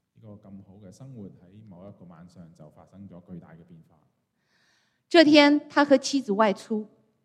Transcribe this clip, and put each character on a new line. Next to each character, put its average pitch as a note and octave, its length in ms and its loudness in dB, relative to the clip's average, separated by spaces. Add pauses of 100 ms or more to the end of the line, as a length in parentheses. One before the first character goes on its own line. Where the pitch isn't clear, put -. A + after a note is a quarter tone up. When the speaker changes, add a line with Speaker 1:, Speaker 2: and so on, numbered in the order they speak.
(140)
Speaker 1:
呢 A#2 60 -20
個 G#2 280 -20
咁 G2 40 -20 (140)
好 F#2+ 80 -20 (100)
嘅 F#2 80 -20
生 C3+ 220 -20
活 G2+ 120 -18
喺 F#2 420 -20
某 F#2 200 -20
一 G2+ 100 -20
個 F#2 60 -20
晚 F2 240 -20
上 E2 240 -20
就 D#2 180 -20
發 F2 160 -20
生 G2 220 -20
咗 F2 200 -20
巨 F2 120 -16
大 D#2+ 120 -20
嘅 E2 120 -20
變 E2 240 -20
化。 E2 100 -20 (1080)
Speaker 2:
這 E4 160 6
天， D4 440 4
他 D4 160 0
和 C#4 120 4
妻 C4+ 240 -4
子 G#3+ 120 -6
外 G#3 200 0
出， G#3+ 360 -10 (360)